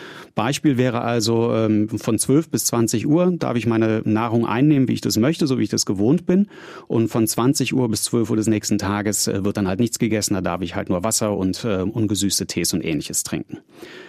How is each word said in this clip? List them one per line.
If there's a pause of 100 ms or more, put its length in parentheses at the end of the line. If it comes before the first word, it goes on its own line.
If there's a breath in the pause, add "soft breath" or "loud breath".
(340 loud breath)
Beispiel
wäre
also,
ähm,
von
zwölf
bis
zwanzig
Uhr
darf
ich
meine
Nahrung
einnehmen,
wie
ich
das
möchte,
so
wie
ich
das
gewohnt
bin. (400 loud breath)
Und
von
zwanzig
Uhr
bis
zwölf
Uhr
des
nächsten
Tages,
äh,
wird
dann
halt
nichts
gegessen.
Da
darf
ich
halt
nur
Wasser
und,
äh,
ungesüßte
Tees
und
Ähnliches
trinken. (500 loud breath)